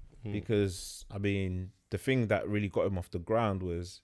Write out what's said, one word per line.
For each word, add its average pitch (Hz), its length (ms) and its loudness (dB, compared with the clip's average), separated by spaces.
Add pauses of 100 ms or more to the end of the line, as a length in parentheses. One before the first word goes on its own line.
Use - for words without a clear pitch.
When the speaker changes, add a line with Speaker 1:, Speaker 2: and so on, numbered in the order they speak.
(260)
Speaker 1:
Yeah. 107 40 -6
Speaker 2:
Mm. 101 40 -2
Speaker 3:
Because, 101 760 0
I 104 80 -10
mean, 95 540 0 (200)
the 101 60 0
thing 127 300 2
that 101 220 2
really 104 180 2
got 92 200 2
him 98 100 0
off 87 120 -6
the 90 100 -6
ground 104 440 2
was 87 400 -6